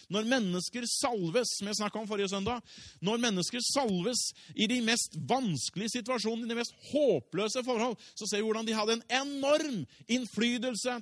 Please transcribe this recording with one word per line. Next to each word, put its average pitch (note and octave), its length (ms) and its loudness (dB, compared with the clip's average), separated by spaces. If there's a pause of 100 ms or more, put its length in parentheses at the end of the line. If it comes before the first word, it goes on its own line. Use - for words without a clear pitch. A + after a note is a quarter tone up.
Når G#3 160 0
mennesker A3+ 640 0
salves, A3 680 0
som G3+ 100 -6
jeg G#3 80 -4
snakket G#3 260 -2
om A3 60 -6
forrige G3+ 220 0
søndag, G3+ 320 -2 (400)
når G#3+ 160 2
mennesker A#3 460 0
salves A3 680 0 (240)
i G#3+ 120 2
de B3 140 2
mest A3+ 340 0
vanskelige G3 840 -2
situasjonene, A3+ 460 -2
i A3+ 80 -4
de A#3 60 -2
mest A#3+ 160 -6 (160)
håpløse A3 720 2
forhold, A#3+ 340 0 (180)
så G#3 100 -10
ser G#3 160 0
vi A3 80 0
hvordan A3 160 0
de A3 100 0
hadde A3 220 2
en A3+ 100 -12 (140)
enorm C#4+ 640 0 (220)
innflytelse A#3+ 960 0